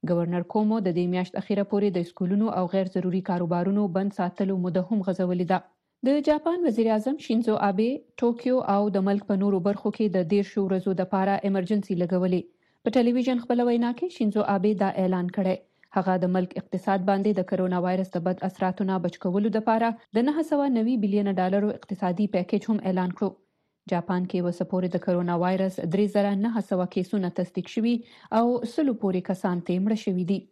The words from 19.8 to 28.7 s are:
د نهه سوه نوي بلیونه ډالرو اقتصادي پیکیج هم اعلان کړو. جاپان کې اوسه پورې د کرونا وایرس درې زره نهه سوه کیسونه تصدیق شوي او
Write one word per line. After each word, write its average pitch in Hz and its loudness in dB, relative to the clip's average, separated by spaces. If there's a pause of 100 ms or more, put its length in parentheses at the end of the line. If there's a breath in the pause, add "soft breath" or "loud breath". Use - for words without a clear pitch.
د 247 2
نهه 320 0
سوه 285 2
نوي 233 2
بلیونه 202 2
ډالرو 202 2
اقتصادي 185 -2 (100)
پیکیج 196 -2
هم 214 0 (100)
اعلان 180 -2
کړو. 196 0 (600)
جاپان 180 -2
کې 180 -2
اوسه 175 -2
پورې 185 0
د 175 0
کرونا 175 0
وایرس 190 0 (160)
درې 196 4 (100)
زره 202 2
نهه 226 -2
سوه 180 0 (120)
کیسونه 185 -2
تصدیق 180 -6
شوي 233 0 (460 loud breath)
او 233 4 (300)